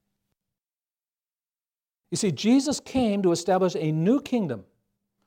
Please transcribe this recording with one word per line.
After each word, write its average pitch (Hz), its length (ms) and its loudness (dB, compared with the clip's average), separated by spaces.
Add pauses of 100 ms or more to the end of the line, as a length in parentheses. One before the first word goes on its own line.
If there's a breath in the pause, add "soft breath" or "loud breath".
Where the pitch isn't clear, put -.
(2000)
You 175 60 -6
see, 196 140 0
Jesus 254 480 2
came 214 440 -2
to 180 100 4
establish 185 420 0
a 156 160 -2
new 170 300 2
kingdom 147 440 -4 (640)